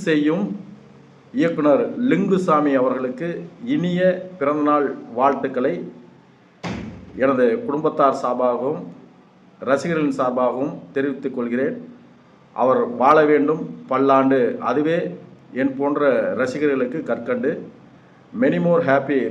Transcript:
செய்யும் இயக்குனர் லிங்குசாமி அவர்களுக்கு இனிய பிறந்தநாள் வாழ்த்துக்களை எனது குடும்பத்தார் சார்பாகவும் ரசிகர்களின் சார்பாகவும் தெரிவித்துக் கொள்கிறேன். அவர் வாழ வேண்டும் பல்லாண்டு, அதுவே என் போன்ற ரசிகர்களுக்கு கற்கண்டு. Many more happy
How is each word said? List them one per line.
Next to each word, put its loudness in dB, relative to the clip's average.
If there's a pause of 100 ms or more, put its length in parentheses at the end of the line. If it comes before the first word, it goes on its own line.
செய்யும் 2 (960)
இயக்குனர் 2 (280)
லிங்குசாமி 2
அவர்களுக்கு -2 (460)
இனிய 0 (380)
பிறந்தநாள் 2 (320)
வாழ்த்துக்களை 0 (1500)
எனது 4 (200)
குடும்பத்தார் 0
சார்பாகவும் -2 (880)
ரசிகர்களின் 0
சார்பாகவும் -2 (220)
தெரிவித்துக் -4
கொள்கிறேன். -2 (840)
அவர் 4 (200)
வாழ 6 (140)
வேண்டும் 2 (300)
பல்லாண்டு, 4 (300)
அதுவே 0 (640)
என் 0
போன்ற 2 (320)
ரசிகர்களுக்கு -2 (120)
கற்கண்டு. -2 (920)
Many 2
more 4
happy 2 (100)